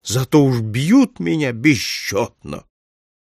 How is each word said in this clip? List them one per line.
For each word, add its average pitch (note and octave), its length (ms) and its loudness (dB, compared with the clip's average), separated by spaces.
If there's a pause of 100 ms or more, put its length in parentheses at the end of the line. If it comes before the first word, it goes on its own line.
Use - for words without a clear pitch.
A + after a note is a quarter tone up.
зато C3 400 2
уж C3 160 2
бьют C#3 600 0
меня D#3+ 320 -2
бесчётно». A2 1120 -4 (560)